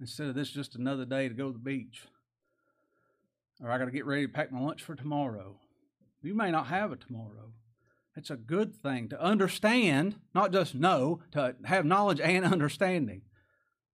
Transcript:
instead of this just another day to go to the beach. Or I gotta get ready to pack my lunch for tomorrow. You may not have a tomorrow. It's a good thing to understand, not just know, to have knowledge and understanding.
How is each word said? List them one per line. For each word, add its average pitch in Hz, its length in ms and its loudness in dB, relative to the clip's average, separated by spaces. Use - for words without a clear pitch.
instead 139 280 -8
of 127 80 -4
this 143 140 -4
just 139 260 -10
another 131 280 -4
day 135 240 -2
to 113 60 -8
go 135 140 -6
to 135 40 -8
the 117 60 -12
beach. 127 480 -8
Or 120 80 -10
I 123 100 0
gotta 127 120 -2
get 131 160 -6
ready 143 200 -2
to 110 60 -8
pack - 200 -4
my 123 80 -6
lunch 151 240 -6
for 165 100 -12
tomorrow. 127 640 -6
You 175 120 -6
may 208 180 0
not 147 160 0
have 185 240 -2
a 123 40 -10
tomorrow. 113 560 -14
It's - 160 -12
a 143 60 -8
good 170 380 -2
thing 127 340 -4
to 143 120 -10
understand, 196 960 4
not 185 180 4
just 180 220 2
know, 160 480 2
to 127 320 0
have 170 220 4
knowledge 190 340 4
and 180 240 4
understanding. 151 800 2